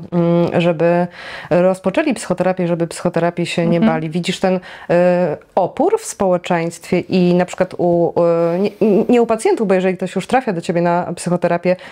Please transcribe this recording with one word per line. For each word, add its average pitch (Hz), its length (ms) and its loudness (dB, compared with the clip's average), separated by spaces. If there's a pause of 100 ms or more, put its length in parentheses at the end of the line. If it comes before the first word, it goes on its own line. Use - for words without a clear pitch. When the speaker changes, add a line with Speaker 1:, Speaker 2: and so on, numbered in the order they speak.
(120)
Speaker 1:
mm, 170 500 2
żeby 170 460 2 (420)
rozpoczęli 185 640 2
psychoterapię, 185 540 -2
żeby 170 200 -2
psychoterapii 170 580 -2
się 165 220 -2
nie 170 100 2
Speaker 2:
Mhm. 165 160 2
Speaker 1:
bali. 160 160 -4
Widzisz 175 300 -4
ten, 185 200 0 (300)
e, 175 480 2 (180)
opór 285 440 0
w - 60 -14
społeczeństwie 180 960 -2
i 180 340 2
na 180 120 2
przykład 180 320 -4
u, 170 360 0 (420)
e, 180 40 -2
nie, 202 120 0 (380)
nie 240 120 4
u 233 40 2
pacjentów, 233 420 0
bo 185 60 2
jeżeli 185 240 0
ktoś 180 180 -6
już 185 120 -4
trafia 247 260 0
do 170 80 -6
ciebie 175 200 -2
na 175 340 0
psychoterapię, 175 600 0 (160)